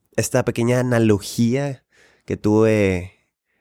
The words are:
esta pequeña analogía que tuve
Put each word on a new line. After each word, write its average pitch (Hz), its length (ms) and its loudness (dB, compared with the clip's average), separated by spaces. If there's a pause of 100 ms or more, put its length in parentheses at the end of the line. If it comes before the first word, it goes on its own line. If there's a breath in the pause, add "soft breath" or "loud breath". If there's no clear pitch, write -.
(180)
esta 120 260 -2
pequeña 120 380 0
analogía 117 1040 0 (400 soft breath)
que 95 100 -4
tuve 107 960 0 (320)